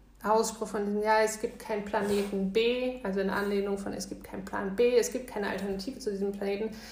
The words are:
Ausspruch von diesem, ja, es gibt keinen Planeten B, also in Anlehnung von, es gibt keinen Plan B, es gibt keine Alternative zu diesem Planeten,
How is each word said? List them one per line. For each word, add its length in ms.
Ausspruch 440
von 180
diesem, 160
ja, 220
es 180
gibt 160
keinen 280
Planeten 680
B, 500
also 160
in 120
Anlehnung 460
von, 160
es 140
gibt 160
keinen 220
Plan 300
B, 200
es 160
gibt 160
keine 220
Alternative 480
zu 140
diesem 200
Planeten, 440